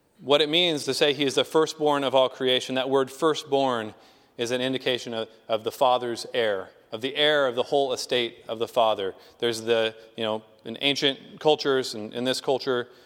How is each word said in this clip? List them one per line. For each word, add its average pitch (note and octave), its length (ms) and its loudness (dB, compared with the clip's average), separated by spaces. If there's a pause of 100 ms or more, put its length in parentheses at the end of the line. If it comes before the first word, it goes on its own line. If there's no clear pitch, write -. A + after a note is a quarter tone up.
(200)
What D3 220 4
it D3 60 2
means D#3+ 360 2
to C3+ 100 -2
say D3 180 4
he C#3 120 -2
is C3+ 120 0
the C3+ 80 4
firstborn D3 580 2
of C3 120 0
all C3 140 6
creation, B2+ 460 -2
that C3 160 -2
word C3+ 200 2
firstborn C3+ 840 -2 (420)
is A#2+ 140 -4
an B2 100 -2
indication B2+ 540 -2
of, A2 140 -6 (200)
of A2 140 0
the A2+ 80 -4
Father's B2 640 0
heir, G#2 360 0 (200)
of A2 120 -8
the C3+ 120 -4
heir D3 320 2
of B2 80 -2
the B2 80 0
whole C#3 300 0
estate A#2+ 460 -2 (100)
of A2+ 100 -6
the A2+ 80 -2
Father. G#2+ 480 0 (240)
There's A2+ 240 -2
the, A2+ 320 2 (220)
you A2+ 80 -4
know, A2 180 -4 (220)
in A#2 160 -10
ancient C#3 580 -2
cultures C#3+ 560 0
and G#2+ 180 -10
in A#2+ 120 -6
this B2+ 160 -2
culture B2+ 480 -2 (180)